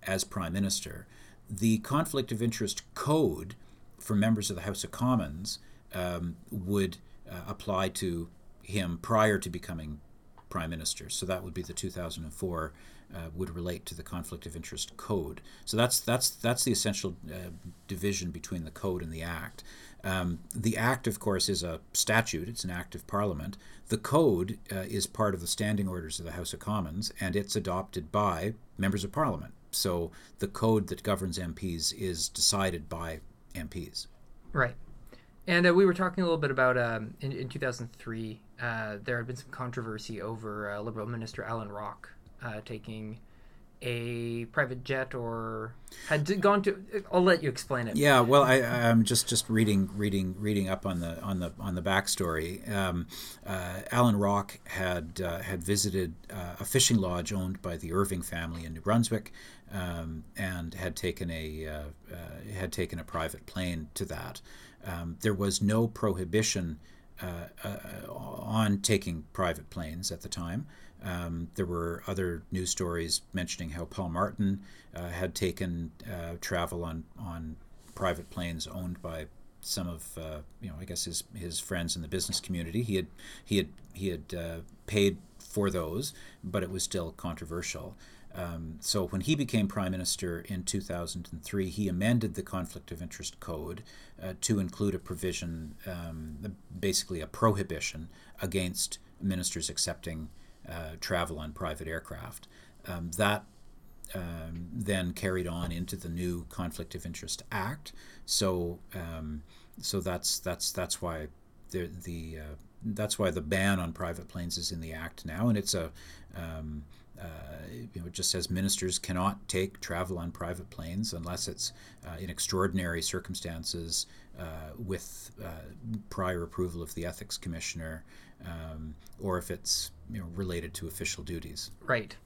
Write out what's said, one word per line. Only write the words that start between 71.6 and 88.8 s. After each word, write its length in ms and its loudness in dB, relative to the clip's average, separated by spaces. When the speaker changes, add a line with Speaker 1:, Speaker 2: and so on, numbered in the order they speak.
Speaker 1:
were 420 -2
other 440 0
news 200 0
stories 500 0
mentioning 380 -2
how 140 -4
Paul 240 -4
Martin, 520 2
uh, 140 -6
had 260 -2
taken, 560 0
uh, 360 -6
travel 420 0
on, 200 -4
on 380 -6
private 360 0
planes 380 -4
owned 340 -4
by 260 -6
some 260 -2
of, 300 -8
uh, 220 -6
you 80 -8
know, 100 -8
I 60 -8
guess 180 -4
his, 200 -4
his 240 -6
friends 360 -2
in 60 -6
the 60 -6
business 320 0
community. 440 -2
He 120 0
had, 120 2
he 140 4
had, 100 4
he 160 -4
had, 240 -6
uh, 220 -4
paid 320 6
for 320 2
those, 440 -2
but 200 0
it 80 -4
was 120 -2
still 280 -2
controversial. 840 -6
Um, 460 -6